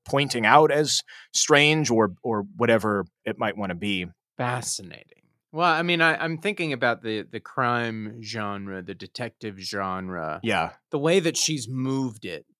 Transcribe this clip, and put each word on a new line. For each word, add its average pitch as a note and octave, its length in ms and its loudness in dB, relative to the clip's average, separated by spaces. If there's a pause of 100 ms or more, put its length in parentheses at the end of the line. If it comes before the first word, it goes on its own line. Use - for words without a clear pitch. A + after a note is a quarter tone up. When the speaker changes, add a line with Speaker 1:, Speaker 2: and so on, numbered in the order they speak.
Speaker 1:
pointing C3+ 420 0
out D3 240 8
as C#3+ 320 0 (300)
strange D3+ 580 6
or, A2 320 4
or A2 200 -2 (140)
whatever G#2+ 480 2 (200)
it A2 140 -6
might G#2+ 180 -4
wanna F#2+ 180 -6
be. F#2 320 -4 (300)
Speaker 2:
Fascinating. A#2+ 680 -6 (460)
Well, E3 200 2
I D#3+ 100 0
mean, F3 180 2
I, E3 160 4
I'm E3 220 -4
thinking E3+ 340 -4
about A#2+ 300 0
the, A2 200 -4
the - 180 -14
crime A#2 840 -4
genre, G2+ 600 -8
the F#2 120 -12
detective G#2 640 -12
genre. F#2 840 -6
Speaker 1:
Yeah. F#2+ 300 0 (180)
Speaker 2:
The D#3 80 -2
way E3 220 2
that D#3+ 160 0
she's C3+ 320 -4
moved C3 560 -4
it F2 220 -10 (140)